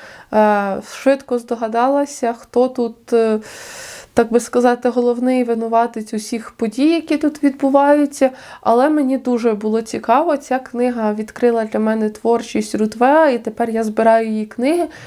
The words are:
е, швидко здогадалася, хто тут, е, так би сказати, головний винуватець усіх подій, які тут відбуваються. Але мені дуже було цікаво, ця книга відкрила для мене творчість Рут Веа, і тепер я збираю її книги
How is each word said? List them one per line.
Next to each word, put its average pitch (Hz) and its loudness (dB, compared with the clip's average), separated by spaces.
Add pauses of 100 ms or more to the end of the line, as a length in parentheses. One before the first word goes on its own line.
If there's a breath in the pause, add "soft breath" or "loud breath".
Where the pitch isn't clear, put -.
(320 loud breath)
е, 208 2 (160)
швидко 269 0
здогадалася, 240 -2
хто 247 0
тут, 240 -6
е, 220 2 (760 loud breath)
так 226 0
би 240 4
сказати, 247 0
головний 240 0
винуватець 226 -2
усіх 220 -8
подій, 240 0
які 320 0
тут 302 -2
відбуваються. 277 2 (300 loud breath)
Але 247 2
мені 277 0
дуже 240 0
було 214 -2
цікаво, 254 0
ця 269 -4
книга 240 -2
відкрила 226 -2
для 220 -4
мене 214 0
творчість 226 -2
Рут 214 -2
Веа, 285 4
і 240 0
тепер 233 -6
я 220 -2
збираю 226 2
її 214 -4
книги 311 -2 (180 loud breath)